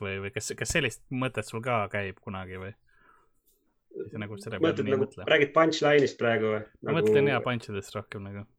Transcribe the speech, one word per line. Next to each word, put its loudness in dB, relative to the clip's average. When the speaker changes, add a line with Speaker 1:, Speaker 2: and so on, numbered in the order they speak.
Speaker 1:
või, -6
või -8
kas, -6
kas -2
sellist -2
mõtet -4
sul -8
ka 0
käib -6
kunagi -10
või? -12
Või -10
sa -10
nagu -10
selle -8
peale 2
Speaker 2:
Mõtled -2
Speaker 1:
nii -2
ei 4
Speaker 2:
nagu, 0
Speaker 1:
mõtle? -16
Speaker 2:
räägid 4
punchline'ist 4
praegu 2
või? 0
Speaker 1:
Ma -4
Speaker 2:
Nagu 2
Speaker 1:
mõtlen, 6
jaa, 2
punchidest -4
rohkem -10
nagu. -10